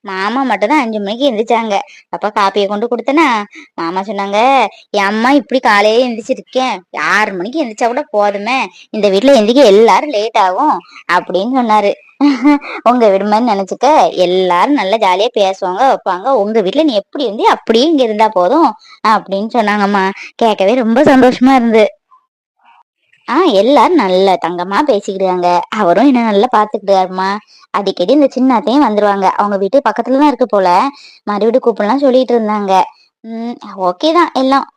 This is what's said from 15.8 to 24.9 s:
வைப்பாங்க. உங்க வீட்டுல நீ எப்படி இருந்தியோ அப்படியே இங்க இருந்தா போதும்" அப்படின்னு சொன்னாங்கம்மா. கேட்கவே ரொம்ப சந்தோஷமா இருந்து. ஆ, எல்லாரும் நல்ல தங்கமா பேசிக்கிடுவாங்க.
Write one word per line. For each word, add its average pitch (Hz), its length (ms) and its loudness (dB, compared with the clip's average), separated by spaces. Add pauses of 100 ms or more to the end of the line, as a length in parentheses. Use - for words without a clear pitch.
வைப்பாங்க. 190 340 -6
உங்க 220 320 0
வீட்டுல 196 220 -2
நீ 285 100 0
எப்படி 233 340 -4
இருந்தியோ 220 140 -6
அப்படியே 254 440 0
இங்க 302 180 2
இருந்தா 214 240 0
போதும்" 220 460 0 (340)
அப்படின்னு 202 460 -2
சொன்னாங்கம்மா. 202 560 0 (260)
கேட்கவே 208 380 0
ரொம்ப 247 300 0
சந்தோஷமா 262 520 4
இருந்து. 226 320 2 (1400)
ஆ, 294 140 0
எல்லாரும் 262 520 4
நல்ல 190 420 2 (100)
தங்கமா 180 400 -4
பேசிக்கிடுவாங்க. 185 720 -2 (100)